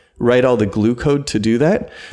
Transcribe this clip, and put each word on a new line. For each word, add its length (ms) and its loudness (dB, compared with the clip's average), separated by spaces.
write 260 2
all 120 2
the 100 0
glue 280 0
code 320 -2
to 120 -4
do 200 0
that. 320 0